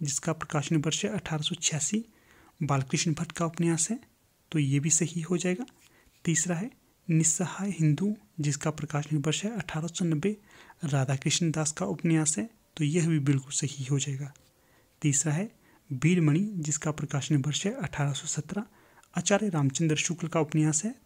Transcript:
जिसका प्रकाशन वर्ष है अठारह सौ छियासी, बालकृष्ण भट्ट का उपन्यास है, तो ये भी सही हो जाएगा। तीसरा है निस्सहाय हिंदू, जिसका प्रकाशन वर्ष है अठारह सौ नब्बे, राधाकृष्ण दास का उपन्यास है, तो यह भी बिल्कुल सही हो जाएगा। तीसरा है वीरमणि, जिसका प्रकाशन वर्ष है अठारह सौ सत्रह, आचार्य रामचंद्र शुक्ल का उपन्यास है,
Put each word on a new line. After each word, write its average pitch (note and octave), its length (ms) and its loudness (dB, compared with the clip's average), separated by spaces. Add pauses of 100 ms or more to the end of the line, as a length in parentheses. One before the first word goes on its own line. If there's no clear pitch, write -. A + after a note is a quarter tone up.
जिसका D3+ 320 -2
प्रकाशन D#3+ 440 -2
वर्ष D3+ 280 0
है G#3 60 0
अठारह D#3+ 300 -4
सौ E3 140 -2
छियासी, - 480 -2 (580)
बालकृष्ण C#3+ 520 0
भट्ट E3 180 -6
का - 140 -2
उपन्यास E3 460 0
है, B3 80 -4 (520)
तो D#3 80 0
ये C#3+ 200 4
भी D3+ 120 0
सही E3+ 300 0
हो F3 160 0
जाएगा। F3+ 280 0 (600)
तीसरा E3+ 300 2
है G3+ 140 -4 (380)
निस्सहाय E3 640 2
हिंदू, E3 440 2 (240)
जिसका D3 320 0
प्रकाशन D3+ 460 -2
वर्ष D3 280 0
है G#3+ 80 -2
अठारह E3+ 360 -4
सौ F3 160 -4
नब्बे, E3+ 300 0 (500)
राधाकृष्ण C#3 680 0
दास D#3 200 0
का - 160 -4
उपन्यास D#3+ 500 2
है, A3 120 -4 (280)
तो D#3 60 0
यह D#3 260 2
भी D#3+ 120 4
बिल्कुल C3+ 320 0
सही C#3 320 -4
हो C#3 140 0
जाएगा। C#3 320 -6 (720)
तीसरा D3 320 2
है G3 160 -2 (400)
वीरमणि, D3+ 500 4 (180)
जिसका D3+ 360 -2
प्रकाशन D3 440 0
वर्ष C#3 280 0
है G#3 100 -2
अठारह D3 380 -2
सौ C#3 160 -8
सत्रह, G3 360 -6 (480)
आचार्य G3+ 360 2
रामचंद्र D3+ 480 2
शुक्ल E3 300 -4
का E3 120 0
उपन्यास D#3 460 2
है, A#3+ 80 -4 (120)